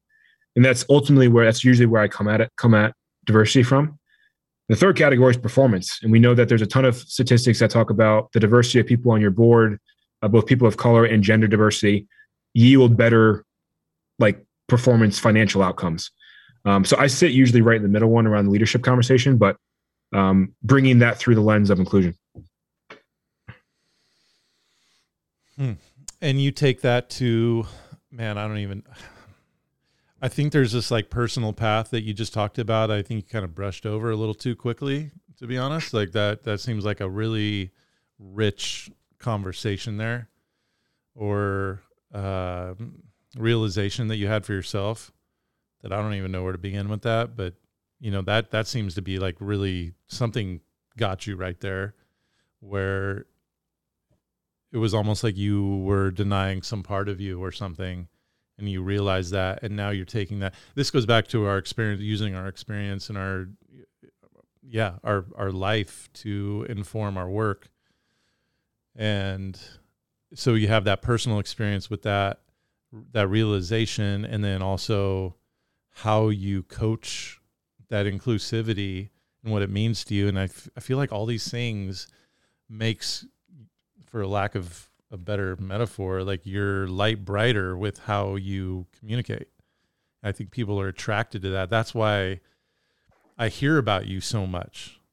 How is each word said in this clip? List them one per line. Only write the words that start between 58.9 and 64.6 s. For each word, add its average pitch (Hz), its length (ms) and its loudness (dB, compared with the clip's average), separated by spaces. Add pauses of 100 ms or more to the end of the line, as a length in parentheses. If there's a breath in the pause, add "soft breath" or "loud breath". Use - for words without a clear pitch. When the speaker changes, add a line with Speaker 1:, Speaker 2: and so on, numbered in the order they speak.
Speaker 2:
that, 95 340 -6
and 104 120 -10
now 101 140 -6
you're 98 160 -8
taking 101 340 -10
that. 98 140 -8 (220 soft breath)
This 139 160 -4
goes 123 140 0
back 113 240 0
to 107 160 -4
our 98 120 -2
experience, 101 440 -8
using 104 340 -6
our 92 120 -12
experience 101 600 -12
and 104 100 -12
our, 95 300 -10 (1120)